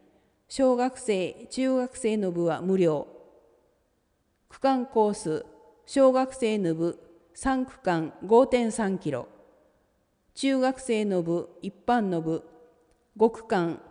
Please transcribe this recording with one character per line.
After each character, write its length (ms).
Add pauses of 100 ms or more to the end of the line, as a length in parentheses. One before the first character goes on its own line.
(480)
小 260
学 240
生、 500
中 280
学 200
生 200
の 160
部 120
は 160
無 160
料。 300 (1400)
区 100
間 260
コ 260
ー 40
ス、 320 (400)
小 240
学 240
生 240
の 160
部、 240 (360)
三 320
区 160
間 320 (120)
五 220
点 240
三 260
キ 140
ロ。 160 (1040)
中 280
学 180
生 260
の 180
部、 280 (100)
一 140 (120)
般 160
の 200
部、 260 (680)
五 140
区 160
間 440